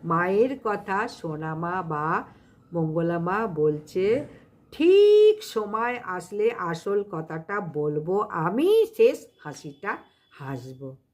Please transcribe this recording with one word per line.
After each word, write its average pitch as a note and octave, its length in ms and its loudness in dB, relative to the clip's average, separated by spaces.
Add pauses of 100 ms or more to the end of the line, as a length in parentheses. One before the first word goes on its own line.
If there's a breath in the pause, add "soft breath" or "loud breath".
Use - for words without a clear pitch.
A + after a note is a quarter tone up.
মায়ের G3 600 0
কথা G#3 440 -4
সোনামা D#3+ 720 -6
বা D#3+ 420 -2 (480 loud breath)
মঙ্গলা E3 460 -2
মা F#3+ 280 -2
বলছে, F#3 800 0 (480 loud breath)
"ঠিক G#4 720 6
সময় A3 600 -4
আসলে G3+ 560 -2
আসল G3 520 -2
কথাটা D#3+ 500 -6
বলবো, D3+ 600 -2
আমি A#3 680 2 (100)
শেষ A#3+ 300 4 (120)
হাসিটা D#3 580 -10 (340 soft breath)
হাসবো।" C3 680 -12 (180)